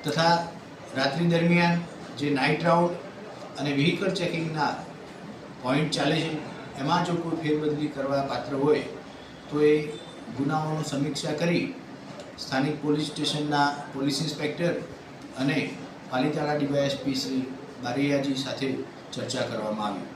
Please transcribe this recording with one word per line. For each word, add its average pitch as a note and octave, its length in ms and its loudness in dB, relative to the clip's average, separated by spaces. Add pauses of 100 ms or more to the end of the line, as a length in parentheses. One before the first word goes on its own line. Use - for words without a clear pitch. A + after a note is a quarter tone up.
તથા E3 300 4 (600)
રાત્રિ E3 360 2
દરમિયાન E3+ 500 6 (360)
જે C#3+ 100 0
નાઇટ C#3+ 340 4
રાઉન્ડ E3+ 300 6 (680)
અને C#3+ 200 0
વ્હીકલ F3 400 2
ચેકિંગના D#3+ 520 0 (920)
પોઇન્ટ D3 340 2
ચાલે D3+ 180 4
છે D#3 160 0 (520)
એમાં E3+ 220 4
જો F3 200 0
કોઈ D#3 180 -2
ફેરબદલી D3+ 540 2
કરવા C#3 340 2
પાત્ર C3+ 320 -4
હોય D3 220 4 (640)
તો D3 60 -6 (160)
એ - 20 8 (640)
ગુનાઓની D#3 560 0
સમીક્ષા D3+ 480 -2
કરી E3+ 240 4 (800)
સ્થાનિક D3 400 0
પોલીસ D3+ 260 2
સ્ટેશનના D3 560 2 (260)
પોલીસ C#3 280 0
ઇન્સ્પેક્ટર - 520 0 (680)
અને C#3 180 2 (500)
પાલિતાણા D3 480 0
ડી C#3 160 2
વાય C#3 120 4
એસ C3+ 180 0
પી C3+ 120 0
શ્રી C3 280 0 (400)
બારૈયાજી C#3 640 2
સાથે B2+ 260 -2 (400)
ચર્ચા B2 380 -2
કરવામાં G#2+ 360 -2
આવી. F#2 280 -4